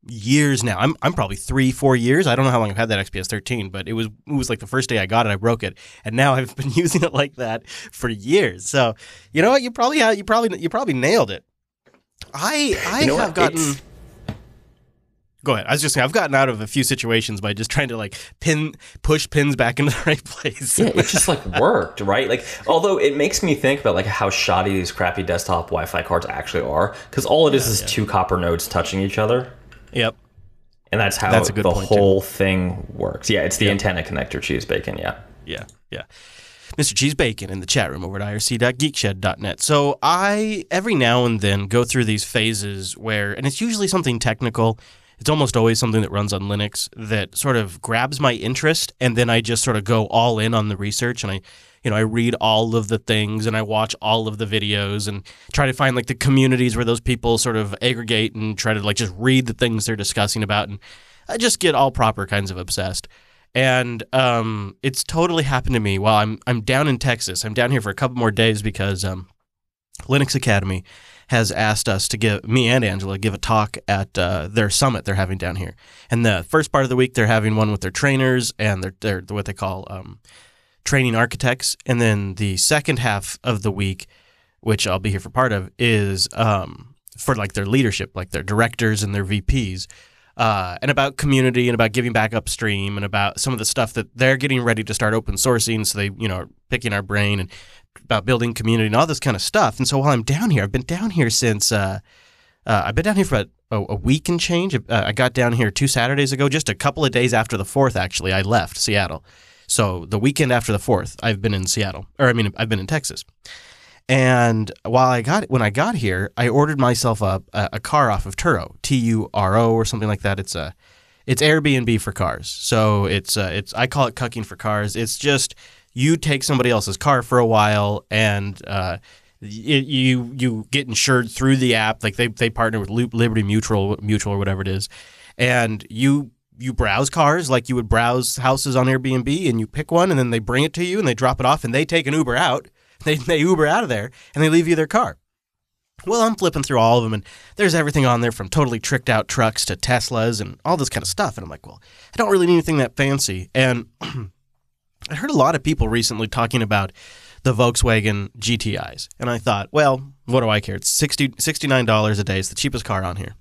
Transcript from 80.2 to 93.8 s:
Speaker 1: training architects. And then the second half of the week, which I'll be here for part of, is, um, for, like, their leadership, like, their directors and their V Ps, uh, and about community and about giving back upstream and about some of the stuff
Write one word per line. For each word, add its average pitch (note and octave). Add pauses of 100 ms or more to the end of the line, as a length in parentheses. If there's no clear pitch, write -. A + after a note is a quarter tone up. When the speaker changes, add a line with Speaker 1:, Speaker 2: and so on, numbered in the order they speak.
Speaker 1:
training B2+
architects. B2 (100)
And A#2+
then G2+
the G2
second D#3+
half G#2+
of A2
the G#2
week, G2 (540)
which G#2+
I'll F#2
be G2+
here G2
for F2+
part B2+
of, F#2+
is, G#2
um, F#2+ (220)
for, -
like, G#2
their G2+
leadership, A2+
like, F#2
their D#2
directors G#2+
and G2+
their G2+
V G2+
Ps, F#2+ (500)
uh, G2
and C#3
about C#3
community B2+
and A#2+
about A2+
giving A#2+
back A2
upstream G2+
and G2+
about G2+
some C3
of A#2
the A2
stuff C3